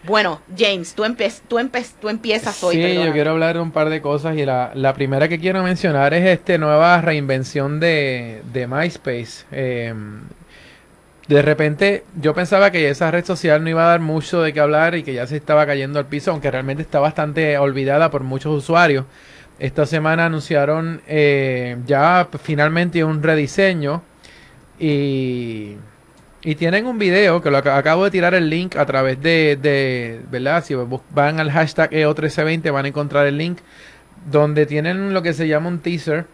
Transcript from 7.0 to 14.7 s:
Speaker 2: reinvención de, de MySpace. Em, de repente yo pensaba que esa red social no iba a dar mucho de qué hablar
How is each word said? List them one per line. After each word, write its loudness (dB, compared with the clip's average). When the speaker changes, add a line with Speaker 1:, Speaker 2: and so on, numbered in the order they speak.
Speaker 2:
reinvención -2
de, -2
de -4
MySpace. -6
Em, -8
de 6
repente 0
yo 0
pensaba 2
que 0
esa 0
red -2
social 2
no -4
iba 2
a 6
dar 4
mucho -2
de 0
qué 0
hablar 2